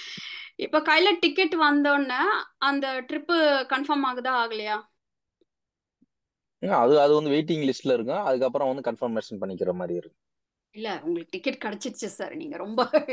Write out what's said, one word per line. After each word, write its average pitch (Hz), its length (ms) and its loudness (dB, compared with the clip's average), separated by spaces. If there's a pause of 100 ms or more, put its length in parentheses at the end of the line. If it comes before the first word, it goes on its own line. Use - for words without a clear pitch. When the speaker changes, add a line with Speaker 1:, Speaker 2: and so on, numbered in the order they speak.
(560)
Speaker 1:
இப்ப 302 240 0
கையில 320 400 4
ticket 339 340 2
வந்தோடனே 285 640 2 (400)
அந்த 269 440 -2
trip 302 300 -4 (360)
confirm 277 380 0
ஆகுதா, 254 240 -2
ஆகலையா? 220 520 -2 (1800)
Speaker 2:
ம், 185 120 -4
அது, 143 300 6
அது 147 140 6
வந்து 151 160 2
waiting 151 400 0
லிஸ்ட்ல 131 220 -2
இருக்கும். 127 320 -2
அதுக்கப்புறம் 131 500 0
வந்து 127 180 -4
confirmation 113 480 -6
பண்ணிக்கிற 92 320 -2
மாதிரி 87 260 -6
இருக்கும். - 240 -14 (480)
Speaker 1:
இல்ல, 208 320 -8
உங்களுக்கு 170 380 -6
ticket 269 240 -4
கிடைச்சிருச்சு 214 420 -8
சார். - 280 -10
நீங்க - 220 -10
ரொம்ப, 220 320 -2 (240)